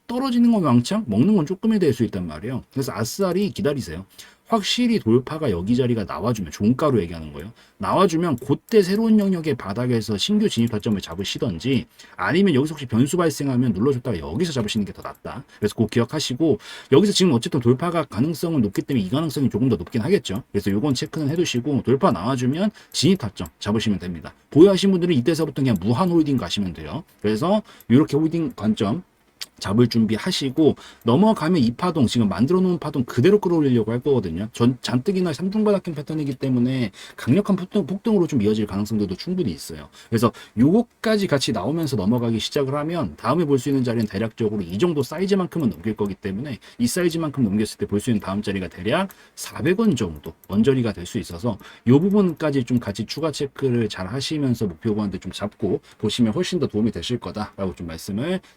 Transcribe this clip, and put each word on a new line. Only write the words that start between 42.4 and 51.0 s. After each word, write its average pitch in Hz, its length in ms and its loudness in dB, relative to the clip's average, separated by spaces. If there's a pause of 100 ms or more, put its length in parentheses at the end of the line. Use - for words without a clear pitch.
시작을 135 340 -2
하면, 147 420 -4
다음에 165 280 0
볼 139 180 2
수 147 60 -4
있는 135 160 0
자리는 117 220 0
대략적으로 107 560 -2
이 87 160 -6
정도 160 260 0
사이즈만큼은 175 680 -2
넘길 104 240 -6
거기 101 220 -4
때문에, 104 420 -8 (200)
이 240 100 0
사이즈만큼 165 560 -2
넘겼을 104 340 0
때 104 80 -4
볼 101 140 0
수 123 100 -2
있는 107 100 2
다음 98 220 -4
자리가 95 260 -4
대략 143 420 -2 (260)
사백 - 420 -4
원 220 160 2
정도 87 380 -6 (160)
언저리가 113 440 2
될 90 140 -10